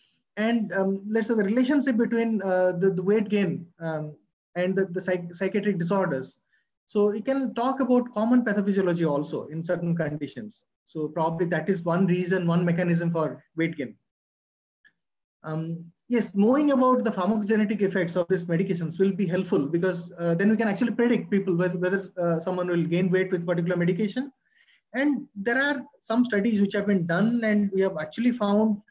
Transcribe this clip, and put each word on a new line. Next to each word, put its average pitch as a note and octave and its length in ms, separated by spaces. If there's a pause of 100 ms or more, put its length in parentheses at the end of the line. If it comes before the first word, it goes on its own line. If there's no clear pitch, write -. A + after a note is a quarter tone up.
(360)
And, A3 360
um, G3 360
let's A3 200
say A#3+ 60
the G#3+ 100
relationship B3+ 520
between, A3+ 460
uh, F#3 300
the, F3+ 180
the F#3 140
weight G3+ 240
gain, F#3+ 360 (140)
um, D#3 380 (400)
and F#3 180
the, F#3+ 120
the F3+ 140
psych-, F3 320
psychiatric G3 460
disorders. E3 600 (480)
So G#3 260
we A3 80
can C4+ 340
talk B3+ 240
about B3 340
common A#3 320
pathophysiology F#3+ 640
also C#3+ 380
in D#3+ 160
certain E3+ 320
conditions. D3 720 (200)
So D#3 200
probably E3 400
that D#3+ 220
is F3+ 160
one F3 220
reason, F3+ 380
one E3+ 200
mechanism E3+ 480
for D#3 320 (100)
weight D#3+ 220
gain. A#2+ 180 (1500)
Um, D#3+ 400 (240)
yes, A#3 260
knowing C4 380
about B3+ 320
the A3+ 60
pharmacogenetic G#3 720
effects F#3 340
of F3 120
these F3+ 180
medications E3+ 520
will G3 140
be F#3+ 140
helpful E3+ 420
because, F3 500
uh, E3+ 160
then G3 160
we A3 60
can A3 100
actually G#3 280
predict A#3 360
people F#3+ 240
whether, F3 240
whether, F#3 400
uh, E3+ 220
someone F3+ 260
will F3 160
gain E3+ 260
weight F#3 220
with F3 160
particular F3 300
medication. G3 560 (640)
And C4+ 320 (100)
there A#3 260
are C#4 220 (180)
some A#3+ 220
studies G#3 380
which G3 100
have G3+ 140
been G3 180
done, G#3+ 400
and G#3 300
we F#3+ 80
have F#3 180
actually A3+ 320
found G#3 480 (100)